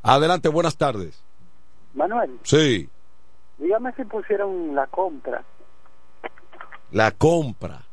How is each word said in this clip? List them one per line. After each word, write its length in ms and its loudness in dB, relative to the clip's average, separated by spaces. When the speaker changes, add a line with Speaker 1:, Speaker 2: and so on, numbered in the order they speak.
Speaker 1:
Adelante, 460 6
buenas 280 2
tardes. 440 0
Speaker 2:
Manuel. 500 0
Speaker 1:
Sí. 460 4
Speaker 2:
Dígame 400 0
si 60 -4
pusieron 720 -2
la 120 2
compra. 560 -4
Speaker 1:
La 200 6
compra. 800 2